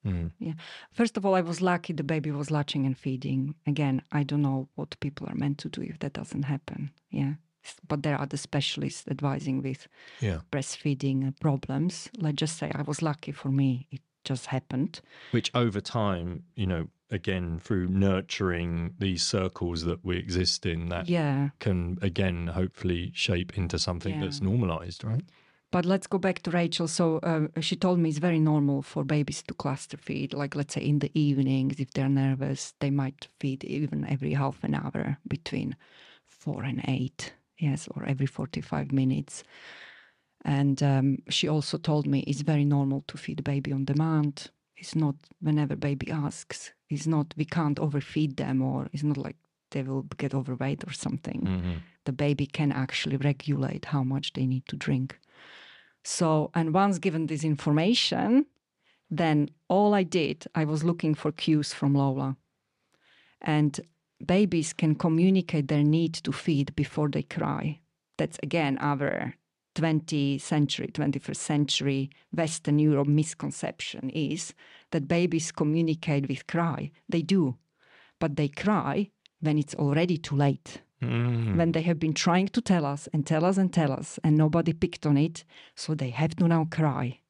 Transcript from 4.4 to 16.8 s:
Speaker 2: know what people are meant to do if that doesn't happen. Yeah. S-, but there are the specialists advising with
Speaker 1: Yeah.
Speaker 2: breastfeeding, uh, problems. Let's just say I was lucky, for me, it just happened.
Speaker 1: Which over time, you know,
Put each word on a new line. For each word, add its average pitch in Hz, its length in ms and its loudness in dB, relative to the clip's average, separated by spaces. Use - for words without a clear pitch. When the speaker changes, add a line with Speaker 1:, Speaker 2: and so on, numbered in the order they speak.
Speaker 2:
know 135 340 0
what 143 240 -10
people 143 280 -8
are - 60 -8
meant 143 240 -2
to 151 100 -10
do - 140 -8
if - 160 -10
that 143 140 -6
doesn't - 320 -6
happen. 143 460 -6
Yeah. 139 240 -2
S-, - 120 -20
but 147 140 -2
there 147 140 0
are 139 100 -4
the 143 100 -8
specialists 143 720 -4
advising 135 520 -2
with 135 260 -8
Speaker 1:
Yeah. 92 200 0
Speaker 2:
breastfeeding, 135 760 -2
uh, 135 140 -2
problems. 143 760 -2
Let's 151 200 -2
just 156 220 -4
say 151 160 -4
I 147 80 -4
was 147 200 -4
lucky, 151 300 -4
for 139 180 -6
me, 135 400 2
it 135 100 -12
just 131 220 -6
happened. 135 540 -4
Speaker 1:
Which 117 220 0
over 113 260 2
time, 90 640 -2
you 101 120 -2
know, 85 220 0